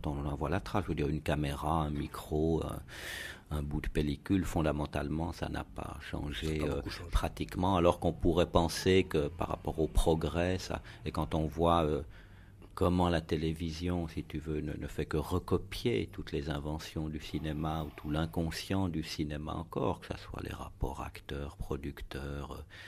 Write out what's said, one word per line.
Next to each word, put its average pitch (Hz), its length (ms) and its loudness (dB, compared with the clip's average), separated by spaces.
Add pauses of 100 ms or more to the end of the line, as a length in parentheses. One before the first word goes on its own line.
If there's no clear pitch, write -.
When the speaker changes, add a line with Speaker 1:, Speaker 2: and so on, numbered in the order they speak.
Speaker 1:
on 71 200 -2
en 71 120 -2
voit 76 120 0
la 92 120 2
trace. 101 240 0
Je - 40 -2
veux 82 60 0
dire, 73 140 2
une 76 120 2
caméra, 76 600 2
un 76 80 2
micro, 78 720 0
euh, - 60 -4 (800)
un 73 140 -2
bout 73 160 -2
de - 80 -4
pellicule, 78 560 2
fondamentalement, 76 880 0
ça - 160 -4
n'a 71 160 -4
pas - 380 -8
changé, 73 460 -4
Speaker 2:
Ça 80 60 0
n'a 76 60 0
pas 76 120 0
Speaker 1:
euh, 69 60 0
Speaker 2:
beaucoup - 120 -4
changé. - 220 -8
Speaker 1:
pratiquement, 92 680 2
alors 85 220 8
qu'on 87 120 2
pourrait 82 380 4
penser 92 600 6
que 71 200 2
par - 180 -2
rapport - 320 -2
au 78 80 4
progrès, 85 720 4
ça, - 220 -6 (240)
et 80 60 -2
quand 78 220 -2
on 80 140 2
voit, 82 380 6
euh, 73 160 2 (720)
comment 90 320 6
la 85 140 4
télévision, 82 880 -2
si - 160 -6
tu - 120 -8
veux, 76 220 -4
ne, 76 140 -4
ne 73 140 -6
fait - 180 -4
que - 100 -2
recopier 90 960 0
toutes - 220 -8
les 73 160 -2
inventions 76 580 -4
du 78 140 -6
cinéma 78 640 -2
ou 73 100 -6
tout 76 160 -6
l'inconscient 82 800 0
du 80 120 -2
cinéma 76 520 -4
encore, 90 480 -2
que - 60 -12
ça - 100 -6
soit - 260 -10
les - 100 -6
rapports 67 460 -6
acteurs, 71 560 -8
producteurs, 69 960 -6
euh, - 100 -10 (260)